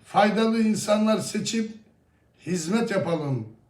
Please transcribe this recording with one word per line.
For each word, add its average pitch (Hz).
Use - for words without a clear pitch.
faydalı 214
insanlar 214
seçip 214
hizmet 185
yapalım. 151